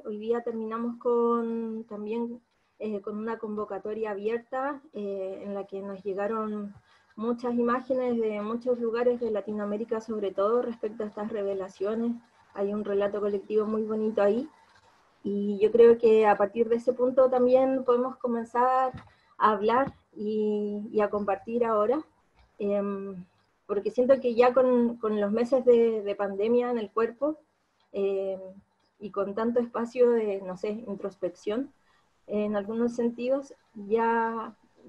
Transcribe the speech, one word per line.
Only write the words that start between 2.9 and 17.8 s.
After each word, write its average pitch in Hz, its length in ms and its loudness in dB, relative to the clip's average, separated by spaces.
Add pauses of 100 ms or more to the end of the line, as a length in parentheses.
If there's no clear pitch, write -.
con 208 160 -8
una 220 220 -6
convocatoria 214 720 -6
abierta, 233 720 -6 (120)
eh, 196 500 -8
en 202 120 -8
la 196 100 -6
que 196 160 -10
nos 196 220 -12
llegaron 208 720 -4 (400)
muchas 240 400 -4
imágenes 247 640 0
de 214 220 -2
muchos 233 380 -2
lugares 240 400 0
de 226 120 -2
Latinoamérica, 208 680 -4
sobre 214 320 -4
todo 220 300 2
respecto 233 420 -6
a 208 40 -4
estas 214 240 -8
revelaciones. 202 840 -2 (400)
Hay 202 180 -2
un 208 100 -4
relato 202 360 0
colectivo 208 480 0
muy 220 160 0
bonito 214 400 0
ahí, 226 260 2 (760)
y 202 360 -2
yo 208 120 4
creo 233 280 10
que 220 260 6
a 202 100 6
partir 208 320 2
de 233 100 2
ese 247 160 0
punto 254 360 4
también 254 540 4